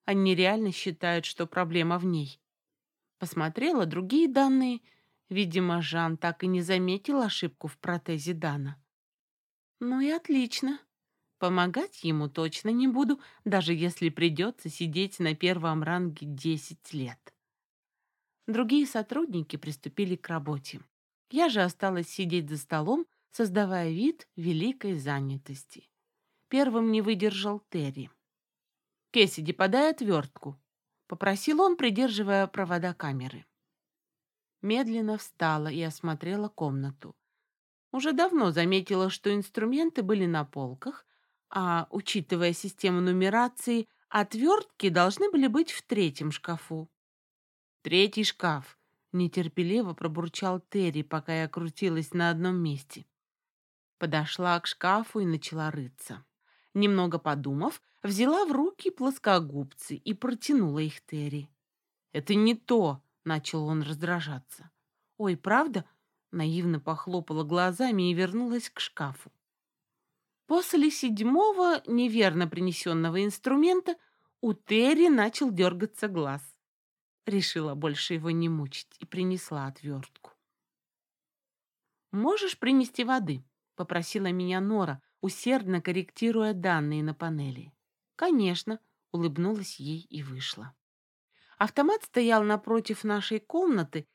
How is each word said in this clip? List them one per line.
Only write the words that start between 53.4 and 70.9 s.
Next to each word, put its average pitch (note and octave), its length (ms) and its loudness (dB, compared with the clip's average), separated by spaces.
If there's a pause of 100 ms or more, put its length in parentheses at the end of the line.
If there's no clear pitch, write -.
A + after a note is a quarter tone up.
Подошла E3+ 600 0
к - 40 -10
шкафу G#3+ 540 -2
и G3 60 0
начала D#3+ 440 -2
рыться. C3+ 540 -10 (500)
Немного F#3 460 2
подумав, D3 600 -2 (200)
взяла B3+ 440 2
в D#4 80 0
руки E4+ 360 -2
плоскогубцы F3 1080 -2
и G#3+ 180 -6
протянула A3+ 640 0
их D#3 220 -4
Терри. D3 480 -8 (640)
«Это D3+ 200 -2
не A3 220 6
то», F3+ 480 2 (220)
начал D#3 420 -2
он D#3 160 0
раздражаться. D3+ 880 -6 (460)
«Ой, G3 180 0
правда?» A3 500 2 (460)
наивно E3 480 0
похлопала D#3+ 640 -4
глазами F3+ 640 2
и F3+ 40 2
вернулась A#3 560 -2
к - 100 -12
шкафу. - 520 -8 (1160)
После D#4 460 4